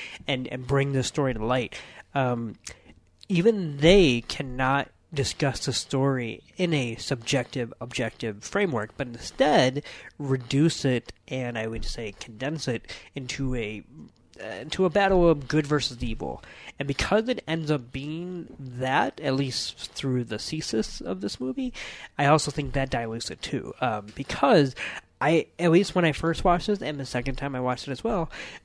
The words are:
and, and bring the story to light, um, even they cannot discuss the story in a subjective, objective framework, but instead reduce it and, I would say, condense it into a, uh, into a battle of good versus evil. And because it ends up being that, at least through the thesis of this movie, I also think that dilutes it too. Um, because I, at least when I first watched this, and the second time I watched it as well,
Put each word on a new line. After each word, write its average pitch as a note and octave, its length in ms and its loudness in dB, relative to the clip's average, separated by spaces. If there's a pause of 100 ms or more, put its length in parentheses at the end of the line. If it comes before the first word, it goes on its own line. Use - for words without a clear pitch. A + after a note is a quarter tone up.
(280)
and, B2+ 200 -2
and B2+ 200 -8
bring C#3 240 2
the C3+ 120 2
story C3+ 300 0
to A2 120 -2
light, B2 300 0 (380)
um, B2 420 0 (760)
even F3+ 480 4
they D3+ 440 8
cannot C3 680 -2 (240)
discuss C#3 520 -2
the C3 80 -2
story C3 680 0 (160)
in F3 160 2
a B2 220 0
subjective, A#2+ 840 -2
objective A2+ 640 -6
framework, D3 540 0
but C3+ 100 -4
instead C#3 760 2 (340)
reduce C#3 680 2
it B2 300 0 (140)
and, B2 300 -6
I A2+ 100 -4
would A2+ 180 -4
say, A2 340 -4
condense C3 480 -6
it A#2 160 -2 (320)
into D#3 400 -4
a, G#2+ 280 -6 (580)
uh, F#2+ 40 -14 (160)
into D#3+ 240 0
a F3+ 40 4
battle F#3+ 400 6
of C#3+ 180 2
good D3+ 200 2
versus C#3 360 -2
evil. G#2+ 400 -6 (360)
And C#3 80 -4
because G#3 400 0
it A#3+ 180 -2
ends D#3+ 240 -4
up B2+ 220 0
being E3 680 -8
that, C3 640 0
at C#3 160 0
least - 560 -4
through B2+ 320 -2
the A2 160 -6
thesis - 640 -4
of F#3+ 200 -6
this - 200 -6
movie, B3+ 320 -4 (440)
I C#3+ 100 4
also D3+ 240 4
think C#3 220 -4
that C3+ 160 -2
dilutes A2+ 400 -4
it - 120 -12
too. - 400 -6
Um, G#2+ 340 -2
because D3 600 4 (460)
I, D#3+ 260 4 (120)
at E3+ 120 4
least F3 220 6
when F3 120 4
I D3+ 80 4
first - 320 -2
watched F3 220 4
this, G3+ 140 0
and C#3+ 160 -4
the C3+ 80 -6
second B2 300 -4
time C#3 180 -6
I B2+ 60 -4
watched B2+ 300 -2
it - 20 -4
as B2+ 100 -8
well, G#3 300 -2 (340)